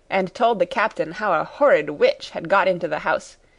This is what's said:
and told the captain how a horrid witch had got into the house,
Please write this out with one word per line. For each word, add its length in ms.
and 240
told 240
the 80
captain 460
how 280
a 40
horrid 480
witch 400
had 180
got 180
into 200
the 120
house, 380